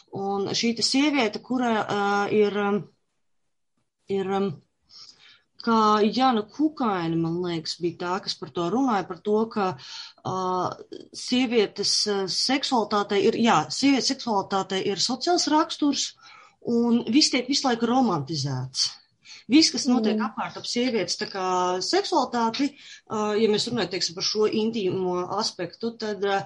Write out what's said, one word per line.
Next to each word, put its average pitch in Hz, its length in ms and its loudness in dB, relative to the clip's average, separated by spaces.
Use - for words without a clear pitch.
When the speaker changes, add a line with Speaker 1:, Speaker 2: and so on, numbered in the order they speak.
Speaker 1:
un 196 340 -4
šī 233 260 -2
te 220 80 -4
sieviete, 269 560 0
kura, 247 380 0
ā, 202 260 -2
ir, 208 320 2
ā, 202 100 2
ir, 196 280 -2
ā, 196 80 0
kā 226 200 2
Jana 220 420 2
Kukaina, 202 760 -2
man 165 240 0
liekas, 165 380 -4
bija 165 200 -4
tā, 180 220 -4
kas - 160 -8
par 160 160 -12
to 170 160 -2
runāja, 226 380 0
par 175 160 -12
to, 214 160 2
ka, 196 220 0
ā, - 160 -6
sievietes, 226 880 0
ā, 202 240 0
seksualitātei 208 960 0
ir, 202 160 2
jā, 190 220 4
sievietes 269 400 2
seksualitātei 196 760 -2
ir 190 160 -2
sociāls 320 480 0
raksturs, 311 600 0
un 240 400 4
viss 285 260 4
tiek 247 160 -2
visu 277 180 0
laiku 233 220 0
romantizēts. 147 1040 -2
Viss, 302 240 6
kas 247 160 -4
notiek 220 300 4
Speaker 2:
Mm. 226 80 -2
Speaker 1:
apkārt 190 340 -8
ap - 80 -12
sievietes, 233 480 0
tā - 160 -8
kā, 190 120 -6
seksualitāti, 247 880 0
ā, 220 120 -4
ja 220 80 4
mēs 208 220 2
runājam, 220 240 -2
teiksim, 175 220 -4
par 190 120 -4
šo 214 200 2
intīmo 190 720 0
aspektu, 220 580 -6
tad, 208 260 -6
ā, 196 220 0